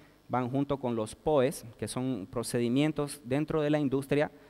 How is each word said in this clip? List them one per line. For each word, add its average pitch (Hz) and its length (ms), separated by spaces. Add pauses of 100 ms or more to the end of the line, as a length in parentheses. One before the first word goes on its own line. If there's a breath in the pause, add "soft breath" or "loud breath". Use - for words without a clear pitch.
(300 loud breath)
van 123 200
junto 139 300
con 120 160
los 110 200
poes, 151 500 (120)
que 107 100
son 127 440
procedimientos 127 920
dentro 147 360
de 147 80
la 151 100
industria 139 520 (180 loud breath)